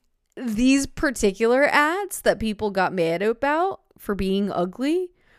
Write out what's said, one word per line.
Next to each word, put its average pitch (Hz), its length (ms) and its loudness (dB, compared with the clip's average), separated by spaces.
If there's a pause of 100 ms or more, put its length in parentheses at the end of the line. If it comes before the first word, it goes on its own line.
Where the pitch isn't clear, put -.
(360)
these 262 500 2
particular 240 800 0
ads 330 580 0
that 202 160 2
people 214 320 -4
got 185 220 0
mad 170 300 0
about 294 580 -2 (180)
for - 160 -6
being 190 380 0
ugly 277 580 -2 (280)